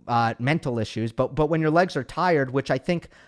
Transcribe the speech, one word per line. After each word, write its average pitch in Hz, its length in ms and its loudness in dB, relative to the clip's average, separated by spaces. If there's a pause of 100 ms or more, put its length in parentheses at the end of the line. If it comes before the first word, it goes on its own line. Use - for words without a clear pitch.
uh, 117 320 2
mental 131 400 0
issues, 113 320 -4
but, 127 240 -2
but 156 100 2
when 160 140 0
your 160 100 2
legs 175 260 2
are 127 80 -4
tired, 156 480 0
which 135 200 -2
I 135 60 0
think, 175 300 -4 (200)